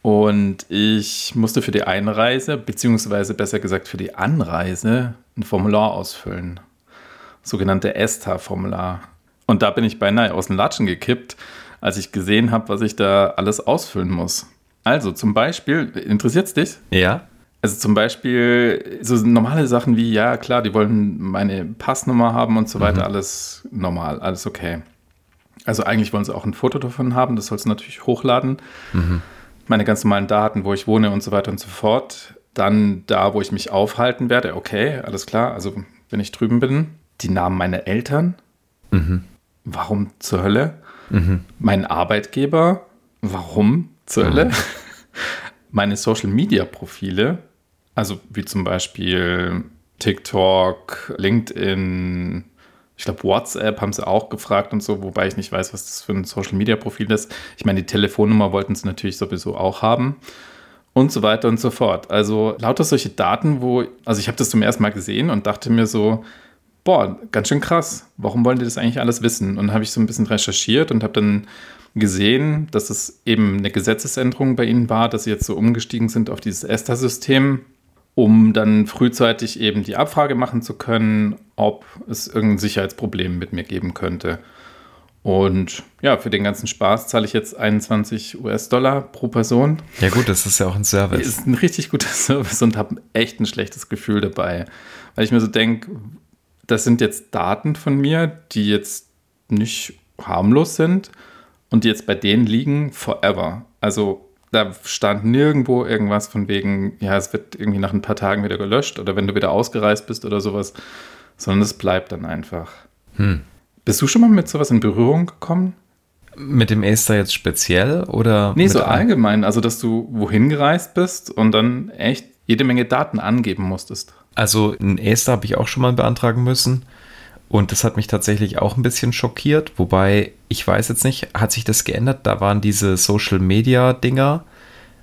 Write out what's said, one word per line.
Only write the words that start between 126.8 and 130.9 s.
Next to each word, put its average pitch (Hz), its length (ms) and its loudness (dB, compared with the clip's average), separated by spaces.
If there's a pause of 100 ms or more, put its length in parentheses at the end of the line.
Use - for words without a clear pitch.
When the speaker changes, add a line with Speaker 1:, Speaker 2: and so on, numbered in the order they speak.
Speaker 2:
und 101 220 2
das - 120 -2
hat 113 120 2
mich 104 120 -2
tatsächlich 104 520 0
auch 104 160 0
ein 123 80 0
bisschen 123 300 0
schockiert, 147 640 0
wobei 95 560 4 (160)
ich - 180 -4
weiß 98 220 2
jetzt - 160 -2